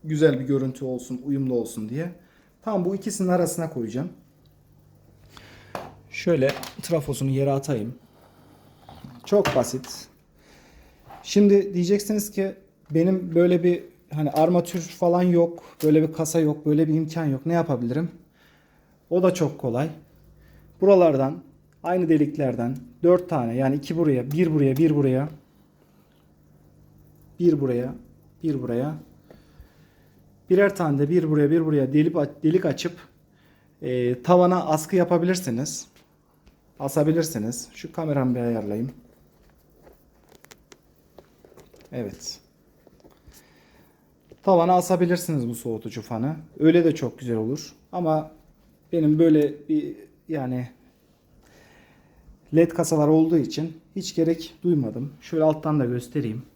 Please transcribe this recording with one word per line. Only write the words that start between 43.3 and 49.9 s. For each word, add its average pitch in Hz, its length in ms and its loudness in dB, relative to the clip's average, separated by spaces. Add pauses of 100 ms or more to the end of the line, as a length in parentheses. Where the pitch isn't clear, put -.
Tavana 180 280 6
asabilirsiniz 175 760 0
bu 120 60 -6
soğutucu 113 480 -8
fanı. 123 340 -6 (220)
Öyle 165 260 4
de 156 100 4
çok 131 240 -6
güzel 120 180 -4
olur. 117 380 -6 (180)
Ama 160 380 -2 (600)
benim 156 260 2
böyle 156 500 4
bir, 147 280 -2 (320)